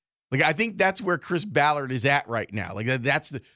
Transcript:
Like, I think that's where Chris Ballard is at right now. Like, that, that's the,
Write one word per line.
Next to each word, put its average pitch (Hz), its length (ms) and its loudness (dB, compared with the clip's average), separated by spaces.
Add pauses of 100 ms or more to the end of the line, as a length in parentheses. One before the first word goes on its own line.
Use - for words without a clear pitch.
(320)
Like, 131 100 2
I 160 120 4
think 202 240 -2
that's 190 240 2
where 180 160 0
Chris 175 260 -2
Ballard 147 480 2
is 123 140 0
at 139 240 2
right 113 240 -4
now. 95 200 -6
Like, 104 120 -8
that, 127 180 -2
that's 143 280 0
the, 131 100 -8 (140)